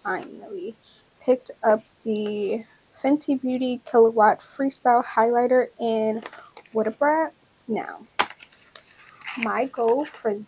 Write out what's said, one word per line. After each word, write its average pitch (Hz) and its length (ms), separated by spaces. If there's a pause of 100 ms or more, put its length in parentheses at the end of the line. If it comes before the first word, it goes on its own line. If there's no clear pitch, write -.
finally 202 720 (460)
picked 254 280 (140)
up 214 180 (220)
the 208 640 (360)
Fenty 277 400
Beauty 254 460
Killawatt 226 540
Freestyle 247 640
Highlighter 240 680 (100)
in 220 420 (500)
What 220 140
a 220 60
Brat. 302 420 (340)
Now, - 340 (1400)
my 220 260
goal 262 400
for 214 300 (120)